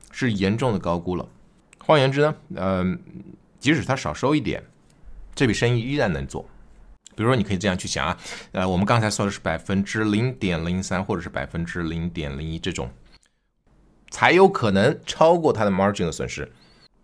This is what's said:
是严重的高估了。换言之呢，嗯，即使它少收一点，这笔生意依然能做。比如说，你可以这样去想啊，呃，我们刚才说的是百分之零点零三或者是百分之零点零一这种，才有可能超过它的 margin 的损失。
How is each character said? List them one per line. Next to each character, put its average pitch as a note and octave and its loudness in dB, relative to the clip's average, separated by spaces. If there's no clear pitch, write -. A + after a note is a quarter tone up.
是 B2 -2
严 G2 0
重 A#2+ 0
的 F#2 -2
高 E2+ -2
估 F2+ -4
了。 E2 -6
换 D#3 6
言 C3+ 4
之 C#3 2
呢， D3+ 2
嗯， F#2 0
即 C#3+ 2
使 B2 0
它 A#2+ -2
少 D#2 -4
收 C3+ 0
一 D3+ 2
点， F2+ -4
这 C#3 2
笔 G#2 4
生 A#2+ 2
意 A#2 0
依 C3 -4
然 A#2+ 0
能 C#2 -4
做。 - -12
比 G#2+ -2
如 A2+ 2
说， C3 4
你 A#2+ 0
可 G#2 -4
以 F#2 0
这 F#2+ -2
样 F#2 0
去 - -10
想 C#2 -2
啊， F2 -2
呃， F#2 -2
我 F#2 0
们 G2 2
刚 A#2 2
才 G#2+ 0
说 G#2 -2
的 G2 -2
是 - -10
百 E2 -4
分 G2 -2
之 A2 -4
零 A2 0
点 F2 -2
零 F2+ -2
三 F#2 -4
或 G2+ -4
者 E2+ -4
是 F2+ -10
百 C2+ -6
分 E2+ -6
之 E2+ -6
零 E2 -4
点 D2 -6
零 D#2 -8
一 D#2+ -6
这 F2+ -6
种， C2 -8
才 B2 4
有 F#3+ 8
可 A#2 2
能 A2 4
超 E3 4
过 D#3 2
它 G#2+ 0
的 G2+ 2
margin G2 2
的 D#2+ -2
损 - -6
失。 C#2 -10